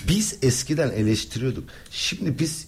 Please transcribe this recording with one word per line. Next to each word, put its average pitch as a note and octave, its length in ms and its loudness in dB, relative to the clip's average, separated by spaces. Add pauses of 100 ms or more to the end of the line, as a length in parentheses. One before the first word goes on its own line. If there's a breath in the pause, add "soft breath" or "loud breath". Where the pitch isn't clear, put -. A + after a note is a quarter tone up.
biz G#3 340 2
eskiden C#3 480 2
eleştiriyorduk. A2 720 0 (260 loud breath)
Şimdi - 480 -2
biz - 300 -2